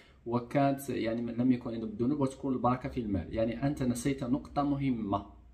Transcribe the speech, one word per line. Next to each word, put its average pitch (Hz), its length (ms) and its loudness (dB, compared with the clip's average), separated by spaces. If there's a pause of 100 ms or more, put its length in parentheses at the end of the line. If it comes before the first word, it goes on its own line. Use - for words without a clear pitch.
(260)
وكانت، 131 640 2
يعني، 117 420 -2
لم 123 200 4
يكن 120 220 -2
عندهم 110 160 -4
الذنوب 120 300 0
وتكون 135 340 0
البركة 123 340 0
في 135 120 -4
المال. 95 340 -2
يعني، 117 320 0
أنت 143 160 0
نسيت 131 420 0
نقطة 143 380 0
مهمة 123 640 0 (260)